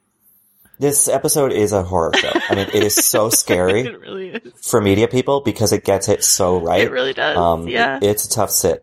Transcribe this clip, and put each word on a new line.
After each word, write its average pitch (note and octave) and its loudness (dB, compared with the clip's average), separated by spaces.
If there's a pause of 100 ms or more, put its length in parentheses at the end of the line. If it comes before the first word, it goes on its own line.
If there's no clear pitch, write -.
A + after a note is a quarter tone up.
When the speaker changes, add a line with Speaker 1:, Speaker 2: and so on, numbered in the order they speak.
(800)
Speaker 1:
This C#3+ 0
episode C3+ 0
is G#2 2
a G2 2
horror F2 0
show. - 0
I - -2
mean, G2 -2
it G#3+ 2
is G#2 0
so A2+ 0
Speaker 2:
<laughs> - -
Speaker 1:
scary F#2+ 2
Speaker 2:
It B2+ -8
really F#3+ -12
is. A#3+ -14 (140)
Speaker 1:
for A3+ 2
media G3 4
people C#3 0
because G#2+ 0
it G2+ 0
gets G2 0
it G2+ 0
so F2+ 2
right. E2+ 2
Speaker 2:
It A2 0
really C3 -2
does. D3 -2
Speaker 1:
Um, E2+ 0
Speaker 2:
Yeah. C3+ -2
Speaker 1:
it's G#2 0
a - -10
tough G2+ -2
sit. - -2